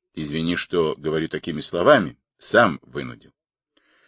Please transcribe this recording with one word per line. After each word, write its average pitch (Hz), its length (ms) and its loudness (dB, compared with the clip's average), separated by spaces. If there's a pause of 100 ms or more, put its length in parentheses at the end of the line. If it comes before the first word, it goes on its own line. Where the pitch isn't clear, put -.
(140)
Извини, 80 420 -4
что 80 400 -2
говорю 78 320 -4
такими 78 320 -8
словами, 123 560 2 (220)
сам 104 440 2
вынудил. 62 520 -12 (720)